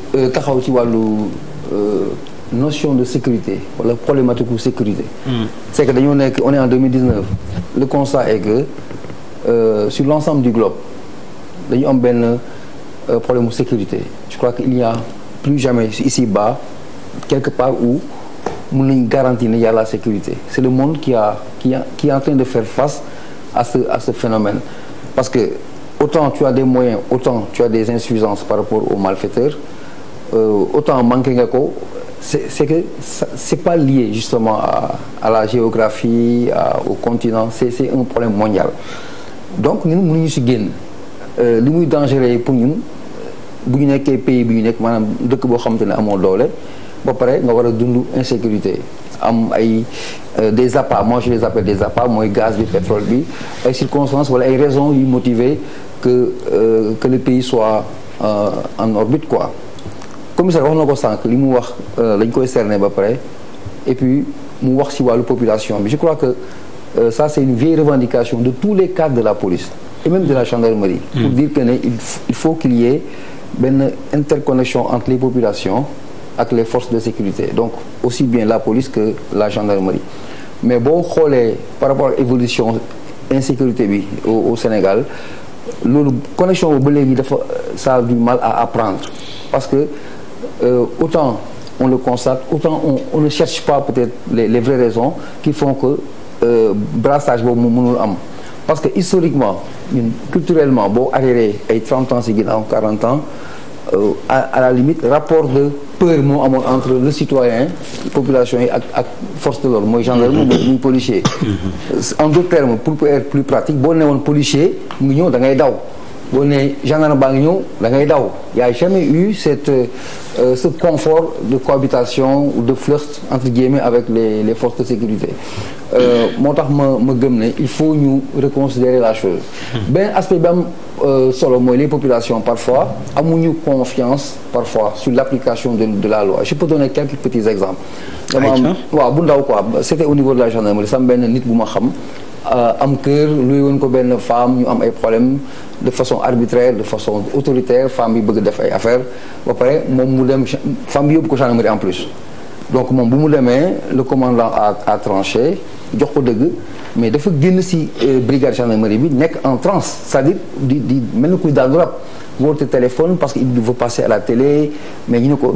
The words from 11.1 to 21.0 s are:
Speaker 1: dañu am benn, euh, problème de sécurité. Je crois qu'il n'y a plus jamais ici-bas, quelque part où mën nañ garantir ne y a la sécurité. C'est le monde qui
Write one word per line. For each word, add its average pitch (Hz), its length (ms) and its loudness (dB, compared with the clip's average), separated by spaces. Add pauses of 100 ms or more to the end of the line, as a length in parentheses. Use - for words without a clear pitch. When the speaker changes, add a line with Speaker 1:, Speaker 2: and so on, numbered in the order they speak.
Speaker 1:
dañu 131 180 0
am 135 120 4
benn, 120 400 2 (720)
euh, 117 80 2
problème 120 300 0
de 110 40 -4
sécurité. 113 460 -2 (320)
Je - 60 -12
crois 120 160 0
qu'il - 180 -2
n'y 123 140 2
a 113 80 0 (500)
plus 143 160 0
jamais 120 300 2
ici-bas, 110 720 0 (680)
quelque 135 240 0
part 127 220 0
où 120 260 0 (760)
mën 135 140 2
nañ 131 200 4
garantir 123 440 2
ne 117 80 2
y 113 80 4
a 110 60 4
la 110 120 4
sécurité. 110 480 -4 (160)
C'est - 140 -2
le 127 80 4
monde 139 280 2
qui 135 140 -2